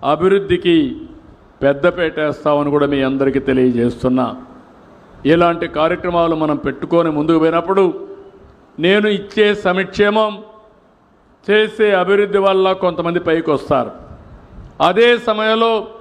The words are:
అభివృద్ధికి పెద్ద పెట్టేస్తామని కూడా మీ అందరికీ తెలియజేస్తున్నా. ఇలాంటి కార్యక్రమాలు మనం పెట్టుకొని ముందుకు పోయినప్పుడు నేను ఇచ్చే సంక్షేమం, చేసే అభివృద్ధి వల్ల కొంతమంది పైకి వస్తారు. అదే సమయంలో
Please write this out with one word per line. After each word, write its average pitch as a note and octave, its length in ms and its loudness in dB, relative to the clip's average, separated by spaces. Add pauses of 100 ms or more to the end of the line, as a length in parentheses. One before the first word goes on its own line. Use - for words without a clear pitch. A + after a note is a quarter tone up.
(120)
అభివృద్ధికి E3+ 840 0 (680)
పెద్ద C#3 240 2
పెట్టేస్తామని D3+ 840 -2
కూడా C#3+ 160 2
మీ C#3+ 180 0
అందరికీ C3+ 360 0
తెలియజేస్తున్నా. B2+ 960 0 (920)
ఇలాంటి E3+ 420 2
కార్యక్రమాలు E3+ 680 -2
మనం D3+ 220 -2
పెట్టుకొని D#3+ 520 -2
ముందుకు D#3 300 0
పోయినప్పుడు E3+ 680 0 (720)
నేను G3 280 2
ఇచ్చే G#3 480 0
సంక్షేమం, G#3 880 -2 (1080)
చేసే G#3+ 400 2
అభివృద్ధి G3 460 2
వల్ల F#3+ 360 2
కొంతమంది E3+ 460 -2
పైకి E3 320 0
వస్తారు. C3 400 -2 (880)
అదే A3+ 360 4
సమయంలో A3 720 0 (140)